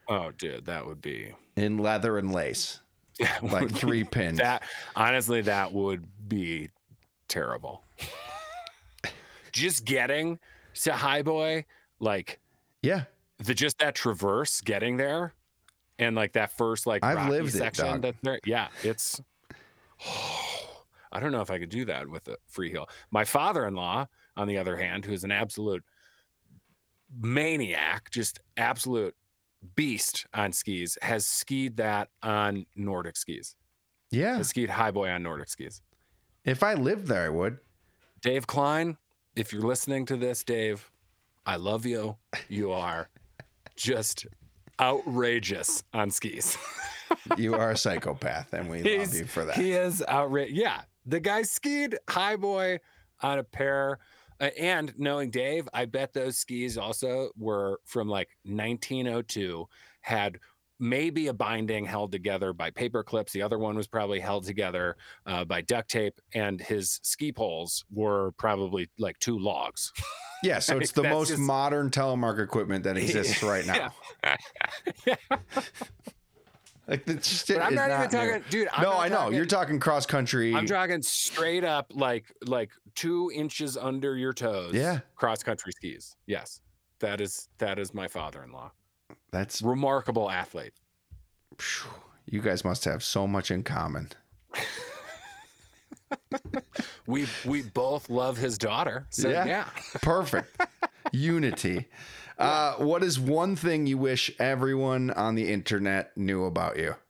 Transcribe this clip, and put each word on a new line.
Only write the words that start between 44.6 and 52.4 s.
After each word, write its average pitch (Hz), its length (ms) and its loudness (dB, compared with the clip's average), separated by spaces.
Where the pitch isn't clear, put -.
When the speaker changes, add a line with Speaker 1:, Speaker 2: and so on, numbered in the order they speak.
Speaker 1:
outrageous 120 1000 0
on 104 180 2
skis. - 520 -2
<laughs> - 40 -10
Speaker 2:
You 113 160 2
are 110 180 4
a 110 60 2
psychopath, 78 760 -2
and 87 160 -4
we 85 120 -4
Speaker 1:
He's 196 300 2
Speaker 2:
love - 80 0
you 82 60 -4
for 82 200 -2
that. 76 100 -2
Speaker 1:
he 185 180 2
is 180 360 0
outra-, 139 400 2
yeah. 151 320 0
The 151 140 0
guy 202 240 0
skied 285 540 -2
High 196 260 0
Boy 190 440 0